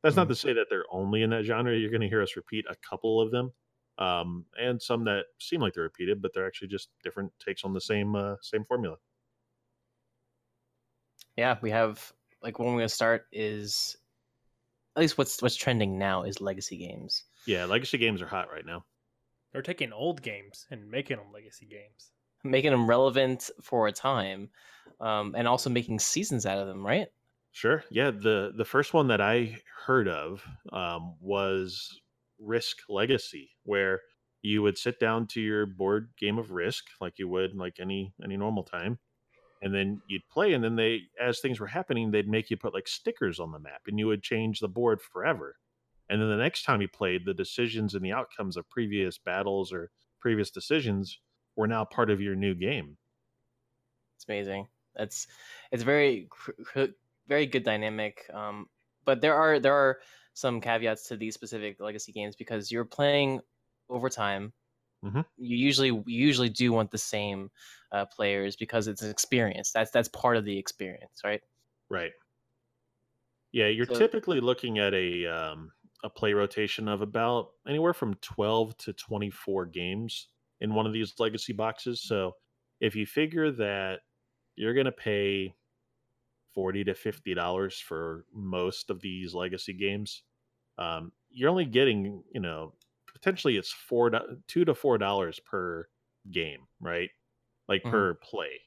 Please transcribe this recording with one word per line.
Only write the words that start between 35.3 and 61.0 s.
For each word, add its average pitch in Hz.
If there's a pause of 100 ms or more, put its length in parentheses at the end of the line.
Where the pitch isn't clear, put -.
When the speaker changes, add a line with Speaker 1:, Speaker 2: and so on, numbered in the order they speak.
Speaker 1:
your 107
board 98
game 104
of 110
Risk 90 (160)
like 90
you 95
would, 92
like, 90
any, 95 (100)
any 98
normal 104
time, 92 (640)
and 98
then 98
you'd 196
play, 190
and 123
then 113
they, 113 (100)
as 120
things 123
were 104
happening, 113
they'd 104
make 110
you 110
put, 104
like, 95
stickers 98
on 82
the 78
map, 71
and 104
you 107
would 107
change 110
the 104
board 113
forever. 92 (540)
And 104
then 110
the 104
next 135
time 113
you 95
played, 92
the 98
decisions 110
and 95
the 92
outcomes 101
of 85
previous 101
battles 95
or 85 (280)
previous 107
decisions 101 (360)
were 110
now 113
part 113
of 101
your 101
new 95
game. 87 (1160)
Speaker 2:
It's -
amazing. 98 (280)
It's, - (440)
it's 117
very 135
cr-, - (120)
cr-, 135 (340)
very 147
good 127
dynamic, 107
um, 104 (360)
but 131
there 151
are, 156
there 135
are 135 (340)
some 120
caveats 113